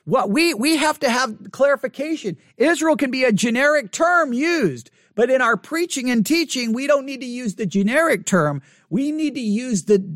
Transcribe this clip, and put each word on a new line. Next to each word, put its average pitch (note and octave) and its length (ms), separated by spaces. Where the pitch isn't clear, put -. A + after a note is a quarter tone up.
what G3+ 240
we, D#4 240
we C#4+ 240
have D4+ 220
to C#4 100
have A#3 420
clarification. C4+ 840
Israel D4+ 380
can B3+ 160
be C4 120
a B3 80
generic B3 600
term E4 420
used, A#3+ 560
but A#3+ 160
in C4 120
our A#3 160
preaching D#4 520
and A#3 160
teaching, C4+ 480
we C4 140
don't C#4+ 180
need C4+ 160
to C4 60
use A#3+ 280
the G#3+ 100
generic A3+ 600
term. D3+ 360
We C#4 220
need D4+ 220
to C#4 60
use A3 440
the, G3 200